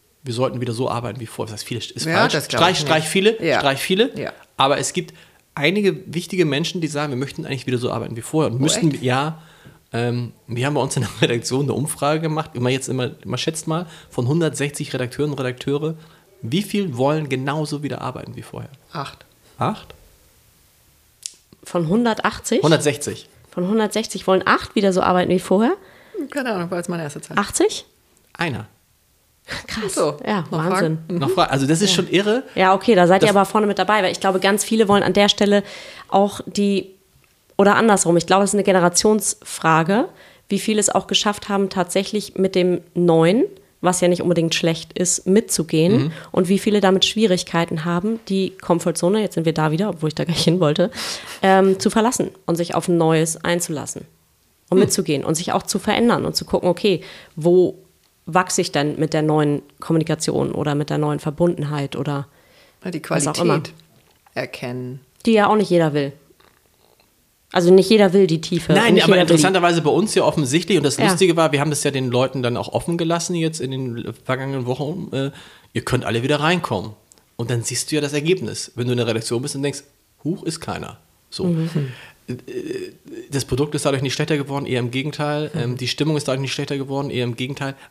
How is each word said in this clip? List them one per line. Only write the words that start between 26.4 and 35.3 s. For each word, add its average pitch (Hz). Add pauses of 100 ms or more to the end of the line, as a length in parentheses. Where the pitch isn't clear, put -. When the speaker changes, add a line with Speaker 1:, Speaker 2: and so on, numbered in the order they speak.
Speaker 2:
Ahnung, 175
war 185
jetzt 175
meine 170
erste 147
Zahl. -
Speaker 3:
Achtzig? - (480)
Speaker 1:
Einer. 127 (1000)
Speaker 3:
Krass. 208
Speaker 2:
So, 151
Speaker 3:
Ja, 208
Speaker 2:
noch -
Speaker 3:
Wahnsinn. 165
Speaker 2:
Fragen? 175
Speaker 1:
Noch 139
Fragen? 185
Also 135
das 160
ist 202
Speaker 3:
Ja. 180
Speaker 1:
schon 180
irre. 208 (120)
Speaker 3:
Ja, 190
okay, 202
da 180
seid 190
ihr 220
Speaker 1:
Das 202
Speaker 3:
aber 196
vorne 214
mit 196
dabei, 190
weil 180
ich 175
glaube, 190
ganz 202
viele 220
wollen 202
an 185
der 202
Stelle 202 (460)